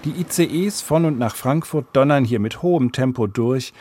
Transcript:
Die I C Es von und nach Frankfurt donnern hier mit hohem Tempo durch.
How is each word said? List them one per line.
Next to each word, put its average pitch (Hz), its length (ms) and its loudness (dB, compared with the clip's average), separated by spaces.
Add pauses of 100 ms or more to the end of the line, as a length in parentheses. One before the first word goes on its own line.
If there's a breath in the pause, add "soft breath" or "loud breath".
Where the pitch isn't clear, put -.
Die 147 60 -4
I 165 180 -6
C - 160 0
Es 180 380 -2
von 165 240 2
und 151 120 0
nach 113 200 -2
Frankfurt 147 560 -2
donnern 139 320 4
hier 110 160 0
mit 107 200 -4
hohem 165 300 2
Tempo 123 360 0
durch. 123 540 -2